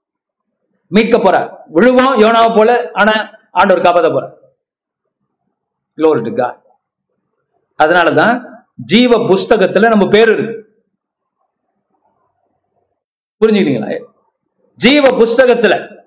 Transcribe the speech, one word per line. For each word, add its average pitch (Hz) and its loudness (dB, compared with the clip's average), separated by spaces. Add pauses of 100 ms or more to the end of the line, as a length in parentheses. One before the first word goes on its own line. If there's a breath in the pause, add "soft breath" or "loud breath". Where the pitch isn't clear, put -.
(880)
மீட்க 208 0
போறார். 170 -2 (100)
விழுவோம் 254 0
யோனாவை 226 2
போல, 233 0
ஆனா 214 -2 (200)
ஆண்டவர் 180 0
காப்பாத்த 175 0
போறார். 135 -6 (1600)
Glory 147 -2
to 113 -6
God. 120 -10 (1300)
அதனாலதான் 170 0 (180)
ஜீவ 226 0
புஸ்தகத்துல 190 0
நம்ம 202 0
பேரு 220 2
இருக்கு. - -8 (2500)
புரிஞ்சுக்கிட்டீங்களா? 190 -2 (720)
ஜீவ 269 2
புஸ்தகத்துல, 226 0 (100)